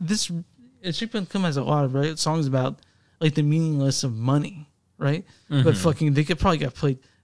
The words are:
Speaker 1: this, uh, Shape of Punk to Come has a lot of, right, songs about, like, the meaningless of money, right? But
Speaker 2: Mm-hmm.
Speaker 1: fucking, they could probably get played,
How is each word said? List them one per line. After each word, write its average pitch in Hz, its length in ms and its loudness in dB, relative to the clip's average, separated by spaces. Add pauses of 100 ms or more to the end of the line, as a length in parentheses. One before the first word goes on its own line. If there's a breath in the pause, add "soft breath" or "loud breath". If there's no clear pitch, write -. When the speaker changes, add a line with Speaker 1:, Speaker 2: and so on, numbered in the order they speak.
Speaker 1:
this, 190 280 -2
uh, - 640 -10
Shape 226 180 -6
of - 40 -10
Punk 196 160 -4
to - 20 -20
Come 196 120 0
has 156 120 0
a 139 80 -2
lot 147 220 2
of, 127 80 -2
right, 151 260 -2
songs 156 280 0
about, 131 340 -2 (400 soft breath)
like, 156 140 2
the 156 80 2
meaningless 147 600 2
of 127 100 -2
money, 139 560 -2 (280)
right? 151 260 -2 (240 soft breath)
But 147 100 -4
Speaker 2:
Mm-hmm. 135 140 6
Speaker 1:
fucking, 147 440 2
they 147 100 2
could 170 140 -2
probably 175 180 2
get 143 160 -4
played, 139 260 -2 (240 soft breath)